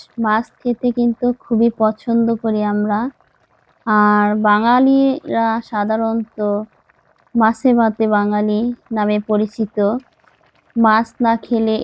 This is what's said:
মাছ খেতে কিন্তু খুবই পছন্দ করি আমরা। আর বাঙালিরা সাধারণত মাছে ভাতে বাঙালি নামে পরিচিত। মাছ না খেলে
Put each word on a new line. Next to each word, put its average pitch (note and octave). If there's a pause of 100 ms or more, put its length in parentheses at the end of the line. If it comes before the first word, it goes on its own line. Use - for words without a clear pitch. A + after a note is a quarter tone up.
(180)
মাছ A3 (100)
খেতে B3
কিন্তু A#3+ (120)
খুবই A#3 (100)
পছন্দ A3+
করি A3
আমরা। G#3 (840)
আর G#3 (140)
বাঙালিরা A#3 (160)
সাধারণত A3 (960)
মাছে A#3
ভাতে A3+
বাঙালি G#3 (300)
নামে G#3
পরিচিত। G#3+ (1000)
মাছ A3+ (140)
না A3+
খেলে A3